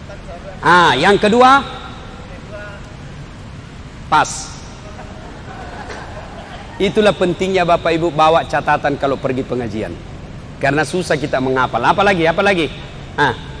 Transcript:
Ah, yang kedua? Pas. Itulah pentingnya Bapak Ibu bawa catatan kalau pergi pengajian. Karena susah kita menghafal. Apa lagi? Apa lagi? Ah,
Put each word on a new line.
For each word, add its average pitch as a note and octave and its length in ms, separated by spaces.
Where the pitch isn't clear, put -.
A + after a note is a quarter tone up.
Ah, E3+ 400
yang F#3 220
kedua? B3 420
Pas. - 480
Itulah G3+ 320
pentingnya F#3 480
Bapak E3+ 320
Ibu E3 160
bawa D#3 320
catatan D3 560
kalau C#3 200
pergi C3 280
pengajian. G#2+ 480
Karena C#3 240
susah E3+ 320
kita C#3+ 240
menghafal. C3 440
Apa E3+ 200
lagi? F#3+ 240
Apa E3+ 160
lagi? F#3+ 240
Ah, C#3+ 240